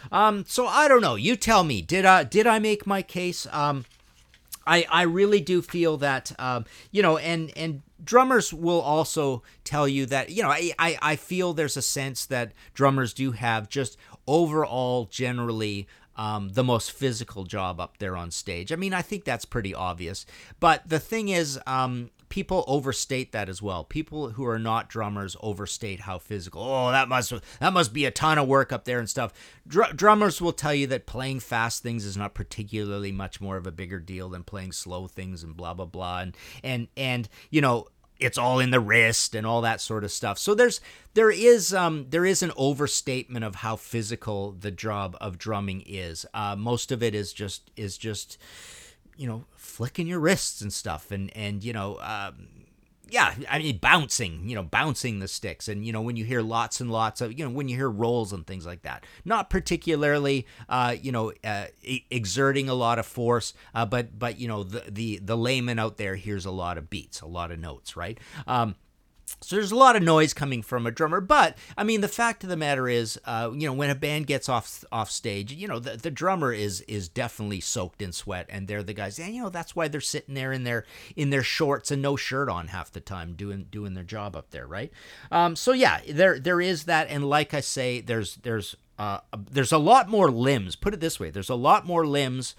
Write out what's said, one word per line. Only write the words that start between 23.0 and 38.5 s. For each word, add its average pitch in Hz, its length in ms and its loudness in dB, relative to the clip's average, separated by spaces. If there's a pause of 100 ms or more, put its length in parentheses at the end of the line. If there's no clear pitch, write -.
that 104 160 -4
as 95 140 -10
well. 90 220 -6
People 151 460 -6
who 117 160 -8
are 113 120 0
not 113 300 -2
drummers 104 520 -6
overstate 101 600 -6
how 95 180 -10
physical. 90 420 -8
"Oh, 127 300 0
that 131 180 4
must, 127 260 0 (260)
that 180 120 4
must 165 200 4
be 131 120 0
a 127 60 2
ton 156 260 2
of 143 120 4
work 135 240 4
up 123 120 -4
there 123 140 -2
and 113 100 -2
stuff." 120 240 -4 (360)
Dr-, 190 260 2
drummers 208 460 6
will 170 120 2
tell 151 220 0
you 139 140 2
that 127 180 -2
playing 131 340 -6
fast 117 420 -2
things 117 240 -4
is 98 100 -6
not 101 180 -4
particularly 101 800 -6
much 95 280 -8
more 95 180 -6
of 90 80 -10
a 92 40 -6
bigger 90 300 -10
deal 92 300 -10
than 90 120 -10
playing 92 300 -12
slow 90 340 -10
things 92 380 -12
and 80 100 -14
blah, 85 200 -10
blah, 92 100 -8
blah. 90 360 -6
And, 92 160 -8 (280)
and, 123 320 -6
and, 123 320 -4 (220)
you 151 100 4
know, 123 280 2 (300)
it's 127 200 -2
all 127 200 4